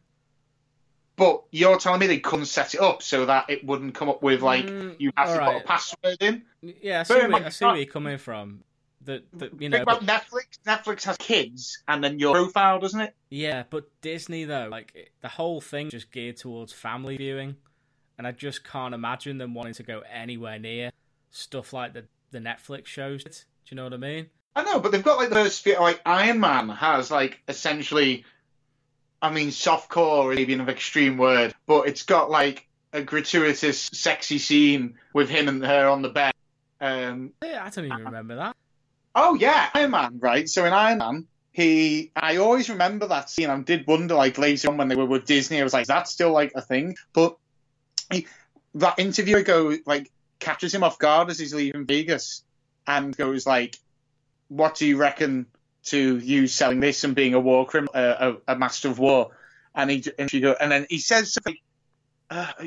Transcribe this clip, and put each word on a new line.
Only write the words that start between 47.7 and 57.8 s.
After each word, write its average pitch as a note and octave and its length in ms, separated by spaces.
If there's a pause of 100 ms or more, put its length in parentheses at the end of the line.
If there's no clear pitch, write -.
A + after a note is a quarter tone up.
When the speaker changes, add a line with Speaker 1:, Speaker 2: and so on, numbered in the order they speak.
Speaker 1:
he, F3+ 140 (480)
that E3+ 240
interviewer G3 440
go, E3 340 (100)
like, C#3+ 240 (300)
catches E3 340
him G3 80
off E3 160
guard D#3 320
as D#3+ 80
he's D3 160
leaving C#3+ 320
Vegas D3+ 560 (460)
and C#3 280
goes, C3+ 300
like, B2 320 (720)
"What D#3 260
do - 100
you C#3+ 120
reckon C#3 500 (380)
to C3 340
you C3 300
selling B2+ 320
this C#3 240
and C#3 100
being C3 200
a B2+ 60
war B2+ 260
crim-, D3 280